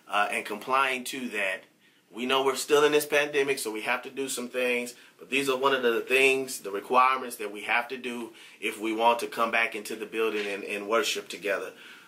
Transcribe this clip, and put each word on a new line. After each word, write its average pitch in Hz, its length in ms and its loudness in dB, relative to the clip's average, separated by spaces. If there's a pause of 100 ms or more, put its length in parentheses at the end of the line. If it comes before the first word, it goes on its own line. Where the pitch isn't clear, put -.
uh, 101 220 2
and 110 160 -4
complying 131 580 0
to 127 260 -8
that. 101 340 -4 (500)
We 120 120 -6
know 135 180 4
we're 131 120 2
still 147 280 6
in 147 80 6
this 147 140 4
pandemic, 147 520 2
so 110 120 -4
we 110 120 -6
have 123 200 -2
to 131 80 -12
do 135 180 -6
some 123 200 -6
things. 123 460 -2 (240)
But - 120 -16
these 139 180 0
are 131 80 2
one 135 180 4
of 127 80 0
the 113 180 4
things, 135 600 2
the 98 100 -8
requirements 123 640 2
that 104 140 -8
we 104 120 -12
have 113 260 0
to 131 80 -8
do 120 360 -8 (280)
if 110 180 -4
we 110 140 -2
want 117 280 4
to - 60 -4
come 117 240 -2
back 113 240 0
into 107 220 -8
the 107 80 -8
building 107 420 -2
and, 98 160 -6
and 101 260 -6
worship 107 400 0
together. 92 440 -4 (360)